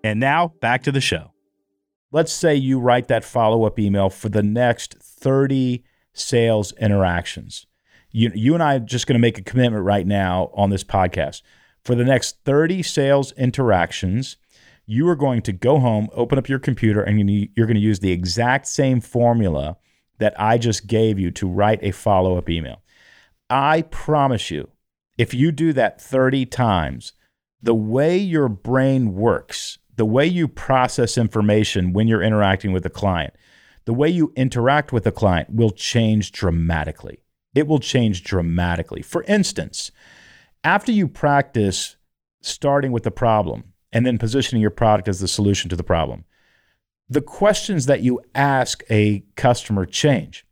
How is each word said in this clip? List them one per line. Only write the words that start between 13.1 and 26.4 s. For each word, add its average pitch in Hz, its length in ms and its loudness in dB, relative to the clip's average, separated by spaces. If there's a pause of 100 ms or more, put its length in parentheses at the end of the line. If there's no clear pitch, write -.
interactions, 117 1040 -2 (500)
you 123 200 0
are 175 80 2
going 127 280 -2
to 101 100 -4
go 123 240 0
home, 110 360 0
open 120 260 0
up 127 100 -8
your 135 100 -2
computer, 107 440 0
and 104 260 0
you, 101 260 0
you're 113 120 2
gonna 113 120 2
use 104 200 0
the 98 120 0
exact 110 560 -2
same 131 340 0
formula 98 760 0 (400)
that 104 200 0
I 113 200 2
just 113 300 -2
gave 110 320 2
you 90 100 0
to 95 180 -6
write 101 360 2
a 101 80 -2
follow-up 92 580 0
email. 80 320 -6 (680)
I 147 320 2
promise 139 680 -2
you, 73 180 -8 (480)
if 120 200 -2
you 147 160 4
do 156 220 0
that 120 280 0
thirty 131 460 0